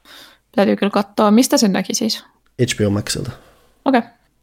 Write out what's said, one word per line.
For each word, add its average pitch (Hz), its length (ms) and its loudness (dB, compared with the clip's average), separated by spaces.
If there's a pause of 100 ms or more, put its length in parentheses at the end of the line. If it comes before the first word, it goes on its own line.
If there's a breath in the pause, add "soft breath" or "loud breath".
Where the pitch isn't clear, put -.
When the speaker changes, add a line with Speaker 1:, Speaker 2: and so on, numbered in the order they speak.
(560 soft breath)
Speaker 1:
täytyy 202 200 2
kyllä 202 140 -2
katsoa. 208 420 0
Mistä 262 260 4
sen 202 160 2
näki 190 200 -6
siis? - 300 -6 (380)
Speaker 2:
H - 160 -2
B - 100 -4
O - 20 0
Maxilta. - 420 -4 (540 soft breath)
Speaker 1:
Okei, 269 160 2 (420)